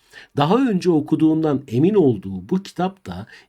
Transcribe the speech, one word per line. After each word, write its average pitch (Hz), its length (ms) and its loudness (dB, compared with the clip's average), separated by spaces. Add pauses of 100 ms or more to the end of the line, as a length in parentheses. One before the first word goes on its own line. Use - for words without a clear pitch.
(380)
Daha 214 320 2
önce 180 200 0
okuduğundan 156 800 2
emin 143 260 2
olduğu 98 560 0
bu 190 140 -2
kitap 190 420 -8
da 185 220 -12 (220)